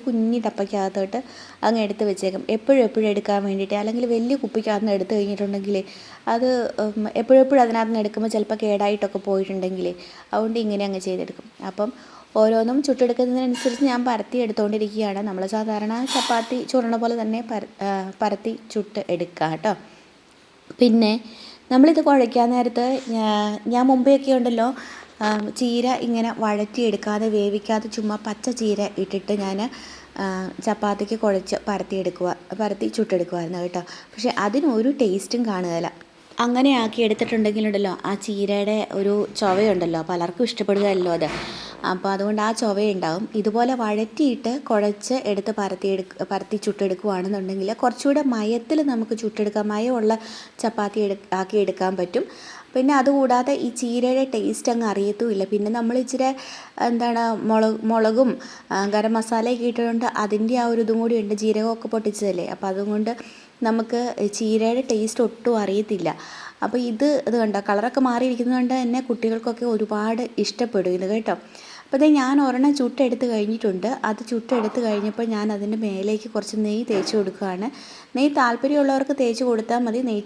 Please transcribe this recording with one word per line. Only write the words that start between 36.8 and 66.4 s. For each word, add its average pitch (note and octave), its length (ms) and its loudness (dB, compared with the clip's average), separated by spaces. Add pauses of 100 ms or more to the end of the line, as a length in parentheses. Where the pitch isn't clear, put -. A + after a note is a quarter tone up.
എടുത്തിട്ടുണ്ടെങ്കിലുണ്ടല്ലോ, G#3+ 1000 2
ആ G3 100 -2
ചീരയുടെ G3+ 800 -2
ഒരു G3+ 440 0
ചൊവയുണ്ടല്ലോ, F#3 720 2
പലർക്കും F3 360 0
ഇഷ്ടപ്പെടുകയല്ലോ G3 680 2
അത്. E3 160 0 (600)
അപ്പോൾ F#3+ 180 -2
അതുകൊണ്ട് G3+ 340 0
ആ A3 100 2
ചൊവയുണ്ടാവും. G3+ 840 0
ഇതുപോലെ A3+ 400 2
വഴറ്റിയിട്ട് A3+ 960 -2
കുഴച്ച് G#3 440 0 (100)
എടുത്ത് G3+ 340 -2
പരത്തിയെടുക്ക-, F#3+ 720 -4
പരത്തി G3 260 -4
ചുട്ടെടുക്കുകയാണെന്നുണ്ടെങ്കിൽ G3 1160 -2
കുറച്ചുകൂടെ C4+ 500 0
മയത്തിൽ A#3 600 0
നമുക്ക് A3+ 360 -2
ചുട്ടെടുക്കാം. G#3 500 -2
മയമുള്ള A3 500 0 (400)
ചപ്പാത്തി G#3+ 420 -2
എടു-, G3 340 -2
ആക്കി F#3+ 220 -2
എടുക്കാൻ F#3+ 400 0
പറ്റും. F#3 280 -2 (500)
പിന്നെ C4 200 4
അതുകൂടാതെ C4 580 4
ഈ - 160 -2
ചീരയുടെ B3 560 0 (100)
ടേസ്റ്റ് G#3+ 380 0
അങ്ങ് A#3 140 0
അറിയത്തുമില്ല. G3+ 580 0
പിന്നെ G#3 260 0
നമ്മൾ A#3 280 0
ഇച്ചിരി B3+ 260 -2 (600)
എന്താണ് A#3 640 0
മുളക്, A3 360 4
മുളകും, A3 540 4 (320)
ആ, F#3+ 160 0
ഗരം G#3+ 260 2
മസാലയൊക്കെ A3+ 520 0
ഇട്ടിട്ടുണ്ട്. A#3 420 0 (100)
അതിൻ്റെ G#3+ 420 2
ആ A#3+ 80 2
ഒരു A#3 140 2
ഇതും A3 180 2
കൂടി A#3 240 2
ഉണ്ട്. G#3 120 -2
ജീരകമൊക്കെ A3 540 0
പൊട്ടിച്ചതല്ലേ. G#3 580 -2
അപ്പോൾ F#3+ 200 -6
അതുകൊണ്ട് G#3 500 -2 (460)
നമുക്ക് A3+ 720 0
ചീരയുടെ A3+ 560 2
ടേസ്റ്റ് A3 340 0
ഒട്ടും A3+ 360 0
അറിയത്തില്ല. G3 560 -2 (460)